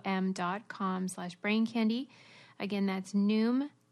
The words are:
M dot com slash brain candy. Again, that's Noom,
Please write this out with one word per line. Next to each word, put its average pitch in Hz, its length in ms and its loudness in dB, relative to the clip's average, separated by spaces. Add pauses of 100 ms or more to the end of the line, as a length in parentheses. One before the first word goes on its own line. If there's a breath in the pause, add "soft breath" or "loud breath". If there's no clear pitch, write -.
M 190 280 0
dot 185 340 -4
com 185 400 -4
slash 180 300 -10
brain 220 320 2
candy. 226 400 0 (500 soft breath)
Again, 196 280 -2
that's 190 260 -4
Noom, 220 560 4 (240)